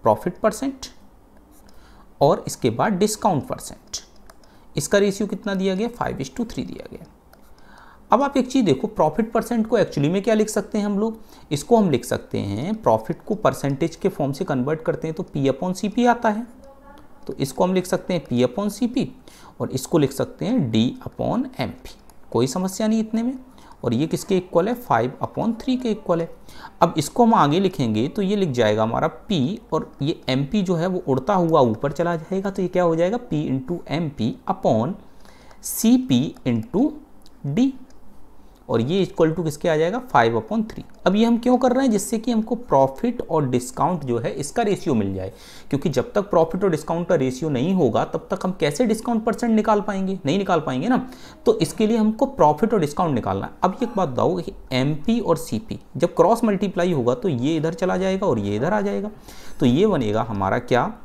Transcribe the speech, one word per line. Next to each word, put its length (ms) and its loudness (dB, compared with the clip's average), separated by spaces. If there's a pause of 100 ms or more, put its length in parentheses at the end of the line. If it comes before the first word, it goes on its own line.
प्रॉफिट 360 2
परसेंट 460 -2 (1300)
और 260 4
इसके 260 0
बाद 220 0
डिस्काउंट 540 0
परसेंट, 580 -12 (680)
इसका 220 2
रेशियो 300 2
कितना 260 -6
दिया 200 0
गया, 180 -4
five 280 -6
is 100 -6
to 140 -6
three 220 -8
दिया 240 -14
गया। 160 -18 (1040)
अब 120 4
आप 140 -2
एक 140 0
चीज़ 140 2
देखो, 240 2
प्रॉफिट 440 0
परसेंट 340 0
को 120 2
एक्चुअली 300 2
में 140 0
क्या 120 2
लिख 140 2
सकते 300 -4
हैं 80 0
हम 120 -2
लोग, 200 -2 (340)
इसको 240 2
हम 140 4
लिख 140 2
सकते 360 -4
हैं, 420 -4
प्रॉफिट 440 2
को 100 -2
परसेंटेज 600 -2
के 120 -2
फॉर्म 240 -2
से 120 -6
कन्वर्ट 380 -2
करते 260 -4
हैं 80 -6
तो 100 -8
P 260 -4
upon 220 -2
C 160 -4
P 180 2
आता 200 4
है, 180 -2 (800)
तो 80 -8
इसको 300 -2
हम 100 2
लिख 120 0
सकते 280 -4
हैं 120 -4
P 200 2
upon 260 -2
C 220 -2
P 120 0 (540)
और 100 -4
इसको 280 0
लिख 140 4
सकते 340 -4
हैं 260 0
D 140 4 (220)
upon 380 -2 (140)
एम 100 -2
पी। 260 -18 (360)
कोई 140 2
समस्या 420 -2
नहीं 120 2
इतने 220 -2
में। 140 -2 (460)
और 120 0
ये 120 2
किसके 300 -2
इक्वल 320 0
है? 80 0
फ़ाइव 360 0 (120)
upon 360 -4
थ्री 160 0
के 140 -2
इक्वल 300 -2
है। 100 -6 (520)
अब 160 2
इसको 260 2
हम 120 6
आगे 240 4
लिखेंगे 480 0
तो 140 -4
ये 140 0
लिख 140 0
जाएगा 320 4
हमारा 280 0 (180)
P, 120 2 (320)
और 180 -2 (120)
ये 260 -2
एमपी 340 0
जो 120 0
है 120 0
वो 220 -2
उड़ता 280 2
हुआ 260 4
ऊपर 300 0
चला 240 0
जाएगा, 340 -4
तो 120 -4
ये 60 0
क्या 140 2
हो 140 2
जाएगा? 280 0
P 240 -2
into 300 -2 (120)
एमपी 440 -2 (160)
upon 440 0 (720)
सीपी 680 2 (120)
into 440 0 (580)
D, 220 2 (1000)
और 120 2
ये 260 2
equal 240 2
to 140 -4
किसके 240 -2
आ 80 2
जाएगा? 240 0
फ़ाइव 380 2
upon 320 -2
थ्री। 140 -12 (220)
अब 100 4
ये 80 6
हम 140 4
क्यों 200 2
कर 140 4
रहे 120 2
हैं? 60 2
जिससे 280 -2
कि 140 -4
हमको 240 0
प्रॉफिट 680 2
और 260 0
डिस्काउंट 560 -2
जो 140 -2
है 140 -4
इसका 300 -4
रेशियो 320 0
मिल 200 0
जाए, 180 -6 (380)
क्योंकि 180 0
जब 240 0
तक 180 0
प्रॉफिट 340 2
और 60 2
डिस्काउंट 380 -4
का 60 4
रेशियो 360 0
नहीं 240 0
होगा 320 2
तब 240 -8
तक 140 -4
हम 160 0
कैसे 260 2
डिस्काउंट 380 -2
परसेंट 280 0
निकाल 280 4
पाएंगे? 460 -4
नहीं 120 2
निकाल 220 2
पाएंगे 280 -2
ना। 100 2 (480)
तो 120 4
इसके 280 0
लिए 100 2
हमको 320 2
प्रॉफिट 460 4
और 60 2
डिस्काउंट 340 0
निकालना 320 -2
है। 60 -14 (120)
अब 180 0
एक 140 -4
बात 120 0
बताओ 300 0
कि 140 -8 (220)
एमपी 460 0
और 180 2
सीपी 400 -6 (180)
जब 180 0
क्रॉस 300 4
मल्टीप्लाई 480 0
होगा 220 2
तो 140 -4
ये 280 0
इधर 180 -2
चला 220 -2
जाएगा 300 -2
और 120 2
ये 180 -2
इधर 160 0
आ 80 0
जाएगा, 300 -4 (500)
तो 60 4
ये 200 4
बनेगा 380 0
हमारा 360 -2
क्या? 320 0 (120)